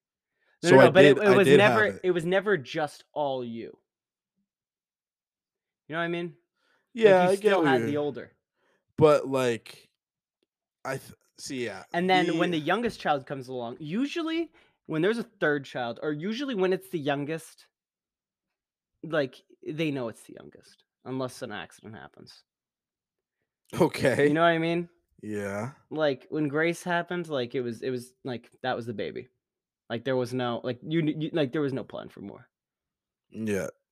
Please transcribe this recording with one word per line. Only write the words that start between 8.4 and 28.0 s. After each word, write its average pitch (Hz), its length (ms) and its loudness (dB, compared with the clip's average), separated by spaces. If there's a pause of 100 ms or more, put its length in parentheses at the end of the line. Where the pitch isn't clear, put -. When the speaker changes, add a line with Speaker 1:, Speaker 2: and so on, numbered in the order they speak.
Speaker 2:
But, 147 320 6
like, 127 600 -4 (960)
I 131 140 -6
th-, - 160 -20 (240)
see, 127 260 -8
yeah. 95 280 -10
Speaker 1:
And 180 160 -2
then 175 300 2
when 175 120 0
Speaker 2:
The 165 100 -2
Speaker 1:
the 143 60 -6
youngest 208 340 -2
child 147 260 -2
comes 135 220 -12
along, 120 320 -10
usually 311 720 -6 (360)
when 156 160 -2
there's 220 160 2
a 226 40 -4 (180)
third 147 240 0
child, 120 380 -8
or 151 100 -4
usually 220 420 -6
when 185 180 0
it's 185 180 -6
the 175 80 -6
youngest, 143 680 -6 (1400)
like, 151 340 -4 (300)
they 156 240 -4
know 127 180 -6
it's - 140 -16
the - 160 -20
youngest, - 460 -20 (200)
unless 131 380 -8
an 113 100 -10
accident 101 440 -14
happens. - 460 -20 (1400)
Speaker 2:
Okay. 143 480 2
Speaker 1:
You 147 60 2
know 160 80 2
what 170 60 6
I 165 100 2
mean? 170 300 -4 (340)
Speaker 2:
Yeah. 104 480 -6 (200)
Speaker 1:
Like, 147 400 -4
when 151 180 -4
Grace 160 340 -2
happened, 175 460 -4
like, 127 260 -6
it 139 80 -4
was, 117 200 -8
it 127 80 -4
was, 123 220 -8 (120)